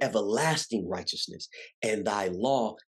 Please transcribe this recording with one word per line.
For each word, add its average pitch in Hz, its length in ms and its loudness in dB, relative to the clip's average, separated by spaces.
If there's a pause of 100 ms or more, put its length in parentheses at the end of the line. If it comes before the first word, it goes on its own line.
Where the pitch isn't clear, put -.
everlasting 110 880 2
righteousness, - 580 -6 (340)
and 107 240 0
thy 101 240 2
law 110 440 2 (140)